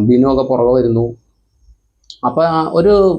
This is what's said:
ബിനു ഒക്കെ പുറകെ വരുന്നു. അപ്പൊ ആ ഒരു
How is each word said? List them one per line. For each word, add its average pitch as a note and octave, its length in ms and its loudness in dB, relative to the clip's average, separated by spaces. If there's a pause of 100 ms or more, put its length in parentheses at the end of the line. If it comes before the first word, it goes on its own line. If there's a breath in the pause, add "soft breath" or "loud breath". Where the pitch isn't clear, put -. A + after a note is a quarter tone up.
ബിനു B2 220 4
ഒക്കെ C3+ 140 0
പുറകെ B2 300 0
വരുന്നു. A#2 320 0 (1200)
അപ്പൊ B2+ 180 -2
ആ E3 140 -2 (140)
ഒരു F#3+ 220 2 (240)